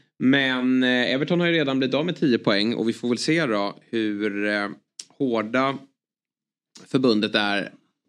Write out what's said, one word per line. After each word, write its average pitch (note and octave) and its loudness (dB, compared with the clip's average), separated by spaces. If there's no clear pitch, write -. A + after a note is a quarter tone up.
Men, B2+ 2
eh, B2 2
Everton D#3 0
har F3 2
ju E3+ 2
redan C3+ 0
blivit C3 0
av D3+ 0
med F3 -4
tio B2 2
poäng. G#2+ 0
Och A2+ -2
vi A2+ 0
får A#2+ -6
väl A#2 0
se D#3+ -2
då G2+ -2
hur, G#2 -2
eh, G#2 -2
hårda B2+ -2
förbundet A2 2
är G2+ 0